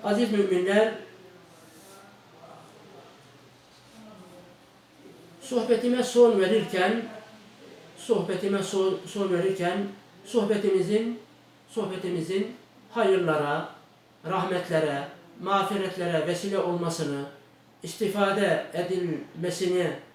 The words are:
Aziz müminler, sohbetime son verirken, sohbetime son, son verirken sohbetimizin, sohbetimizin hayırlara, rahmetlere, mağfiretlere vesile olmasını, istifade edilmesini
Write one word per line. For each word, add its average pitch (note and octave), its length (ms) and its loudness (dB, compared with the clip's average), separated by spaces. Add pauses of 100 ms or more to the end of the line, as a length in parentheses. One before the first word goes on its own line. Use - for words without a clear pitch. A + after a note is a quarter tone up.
Aziz G#3 280 2
müminler, G3 640 2 (4000)
sohbetime A#3+ 600 2
son A3+ 380 6
verirken, G3+ 600 2 (960)
sohbetime G3 640 0
son, F#3+ 440 0
son F#3+ 260 -2
verirken F3+ 440 0 (480)
sohbetimizin, G#3 920 0 (500)
sohbetimizin F#3 840 -4 (360)
hayırlara, E3 760 2 (560)
rahmetlere, E3 840 -2 (340)
mağfiretlere F#3 840 -2
vesile F#3+ 320 -2
olmasını, E3 680 -2 (580)
istifade G3 920 0
edilmesini F3 1160 -2 (240)